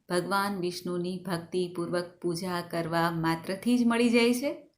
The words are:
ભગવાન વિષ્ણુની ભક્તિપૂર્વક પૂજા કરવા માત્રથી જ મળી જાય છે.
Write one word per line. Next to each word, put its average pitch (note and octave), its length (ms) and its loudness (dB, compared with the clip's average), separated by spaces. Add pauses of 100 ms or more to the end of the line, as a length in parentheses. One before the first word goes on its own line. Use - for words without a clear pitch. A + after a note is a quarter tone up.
ભગવાન G3 480 0
વિષ્ણુની F3 680 -4
ભક્તિપૂર્વક F3 960 -4
પૂજા F3 380 -2
કરવા E3+ 500 0
માત્રથી E3+ 680 0
જ A#3+ 80 4
મળી A#3 240 4
જાય A#3+ 240 6
છે. C#4 320 -4 (120)